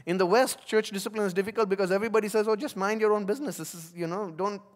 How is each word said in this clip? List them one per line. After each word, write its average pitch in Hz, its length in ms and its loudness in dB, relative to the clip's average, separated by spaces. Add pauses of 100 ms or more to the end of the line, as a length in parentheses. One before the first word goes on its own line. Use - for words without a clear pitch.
In 175 120 0
the 185 100 4
West, 240 380 2
church 214 260 0
discipline 208 340 -4
is 180 80 0
difficult 202 340 0
because 190 240 2
everybody 208 380 2
says, 214 180 2
"Oh, 220 80 4
just 254 220 -6
mind 208 240 0
your 214 100 6
own 208 140 2
business. 214 320 -4
This 160 160 -10
is, 165 220 -16
you 170 120 -4
know, 185 240 -4
don't 196 300 -4 (140)